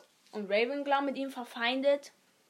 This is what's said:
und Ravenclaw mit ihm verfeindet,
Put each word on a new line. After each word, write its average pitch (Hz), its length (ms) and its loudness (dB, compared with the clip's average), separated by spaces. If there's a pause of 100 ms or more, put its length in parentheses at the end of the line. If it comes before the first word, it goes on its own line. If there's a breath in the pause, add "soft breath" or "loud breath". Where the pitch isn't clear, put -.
(320)
und 208 200 -6
Ravenclaw 277 520 2
mit 269 140 -2
ihm 269 140 -4
verfeindet, 262 800 0 (380)